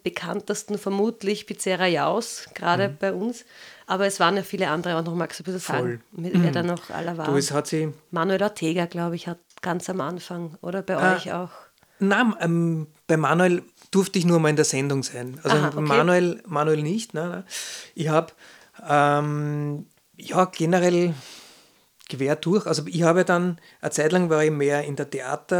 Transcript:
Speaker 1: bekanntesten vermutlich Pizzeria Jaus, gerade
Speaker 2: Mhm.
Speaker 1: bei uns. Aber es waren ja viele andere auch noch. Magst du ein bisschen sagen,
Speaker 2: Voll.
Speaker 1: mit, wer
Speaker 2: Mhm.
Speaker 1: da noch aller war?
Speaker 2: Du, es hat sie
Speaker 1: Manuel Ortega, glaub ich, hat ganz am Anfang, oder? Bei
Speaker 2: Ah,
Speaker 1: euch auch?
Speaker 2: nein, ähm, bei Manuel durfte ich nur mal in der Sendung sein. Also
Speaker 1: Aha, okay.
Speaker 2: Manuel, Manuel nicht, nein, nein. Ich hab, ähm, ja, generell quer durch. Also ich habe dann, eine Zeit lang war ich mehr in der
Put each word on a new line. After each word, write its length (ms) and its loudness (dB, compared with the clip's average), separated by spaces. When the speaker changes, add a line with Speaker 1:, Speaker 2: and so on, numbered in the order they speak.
Speaker 1:
bekanntesten 760 -6
vermutlich 680 -2
Pizzeria 400 -2
Jaus, 680 -2
gerade 340 0
Speaker 2:
Mhm. 100 -8
Speaker 1:
bei 140 -2
uns. 320 -6
Aber 200 0
es 120 -2
waren 200 4
ja 40 -2
viele 260 -4
andere 280 -2
auch 80 -2
noch. 100 -6
Magst 260 -6
du 20 -16
ein 100 -16
bisschen 80 -6
sagen, 200 -4
Speaker 2:
Voll. 200 -4
Speaker 1:
mit, 100 -6
wer 80 4
Speaker 2:
Mhm. 140 4
Speaker 1:
da 80 0
noch 280 -4
aller 280 -6
war? 80 -4
Speaker 2:
Du, 100 2
es 140 0
hat 160 0
sie 260 -2
Speaker 1:
Manuel 300 0
Ortega, 440 0
glaub 260 -4
ich, 160 -8
hat 120 -10
ganz 300 -4
am 100 -4
Anfang, 600 -8
oder? 180 -6
Bei 160 -2
Speaker 2:
Ah, 200 4
Speaker 1:
euch 160 -6
auch? 180 -6
Speaker 2:
nein, 420 4
ähm, 460 0
bei 100 4
Manuel 440 4
durfte 280 2
ich 60 0
nur 160 6
mal 80 4
in 80 4
der 80 4
Sendung 380 0
sein. 400 -10
Also 160 2
Speaker 1:
Aha, 100 2
okay. 140 -4
Speaker 2:
Manuel, 640 4
Manuel 360 2
nicht, 300 -4
nein, 160 -6
nein. 160 -10
Ich 140 -4
hab, 240 0
ähm, 1000 0
ja, 300 0
generell 680 2
quer 280 -2
durch. 300 0
Also 200 0
ich 160 0
habe 220 6
dann, 360 0
eine 100 -4
Zeit 220 2
lang 180 4
war 140 4
ich 80 4
mehr 320 0
in 120 -6
der 140 -6